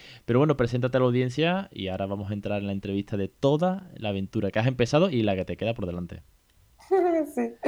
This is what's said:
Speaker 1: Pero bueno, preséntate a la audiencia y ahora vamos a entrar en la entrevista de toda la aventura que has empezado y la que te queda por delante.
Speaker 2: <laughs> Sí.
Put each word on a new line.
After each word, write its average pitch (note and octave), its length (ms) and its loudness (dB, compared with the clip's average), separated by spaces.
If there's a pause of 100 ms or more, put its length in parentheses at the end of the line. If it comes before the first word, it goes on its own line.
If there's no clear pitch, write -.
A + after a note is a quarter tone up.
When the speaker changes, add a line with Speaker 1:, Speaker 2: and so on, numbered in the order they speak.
(260)
Speaker 1:
Pero A#2 120 2
bueno, D3 180 6
preséntate B2 420 0
a - 20 4
la B2+ 80 4
audiencia B2+ 640 0
y F#2+ 160 -6
ahora F#2+ 180 -2
vamos G2 240 -4
a G#2+ 60 -4
entrar G2+ 260 -4
en G2+ 60 -4
la G2 60 -2
entrevista G2 440 -4
de F#2+ 100 -2
toda F3 680 0
la G#2+ 140 -6
aventura G2 420 -2
que A2 80 -2
has A#2 80 2
empezado C#3 420 2
y A#2+ 140 0
la G2+ 120 2
que F#2 100 -2
te F2 120 -6
queda A2 160 -2
por G2+ 140 -6
delante. E2+ 400 -8
Speaker 2:
<laughs> - 1080 -2
Sí. B3 60 -2 (260)